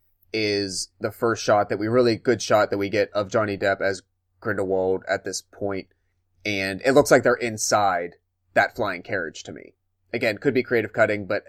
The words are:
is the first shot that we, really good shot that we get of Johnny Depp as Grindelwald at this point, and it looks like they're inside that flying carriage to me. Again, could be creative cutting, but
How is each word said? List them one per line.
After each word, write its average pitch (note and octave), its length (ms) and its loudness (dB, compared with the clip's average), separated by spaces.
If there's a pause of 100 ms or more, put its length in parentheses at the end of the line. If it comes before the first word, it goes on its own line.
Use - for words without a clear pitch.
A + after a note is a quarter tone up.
(320)
is G2+ 560 -2 (100)
the G#2+ 140 -4
first A2+ 320 -2
shot G#2 240 2
that A2 100 -4
we, G#2+ 100 -2
really A#2+ 280 4
good A2+ 240 0
shot G#2 300 2
that G2+ 80 -2
we G2+ 100 -2
get G2+ 240 0
of G2+ 180 -4
Johnny G#2 280 0
Depp G2 240 0
as F#2+ 180 -2 (400)
Grindelwald F#2+ 680 -2
at G2 180 -2
this F#2+ 180 -8
point, G2 460 -8 (560)
and G2 400 -2
it C3+ 80 2
looks C#3+ 180 4
like C3+ 120 6
they're B2 120 2
inside G#2 840 -2 (380)
that G#2 200 2
flying F#2+ 280 -6
carriage F2 420 -6
to - 80 -14
me. - 220 -20 (380)
Again, A2+ 260 -2
could C#3 160 0
be B2 100 2
creative A2+ 280 0
cutting, G#2+ 340 0
but G2 220 -4